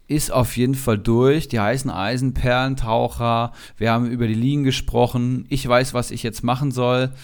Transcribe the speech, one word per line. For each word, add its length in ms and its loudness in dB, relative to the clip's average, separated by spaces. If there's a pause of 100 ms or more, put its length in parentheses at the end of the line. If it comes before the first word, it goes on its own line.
ist 260 -2
auf 240 0
jeden 180 2
Fall 240 0
durch. 500 2
Die 120 -2
heißen 300 0
Eisen, 440 -2
Perlentaucher. 1160 0 (240)
Wir 160 0
haben 140 2
über 200 -2
die 80 0
Ligen 300 0
gesprochen. 840 0
Ich 200 -2
weiß, 260 2
was 160 -2
ich 120 -8
jetzt 200 -6
machen 280 0
soll. 420 0 (120)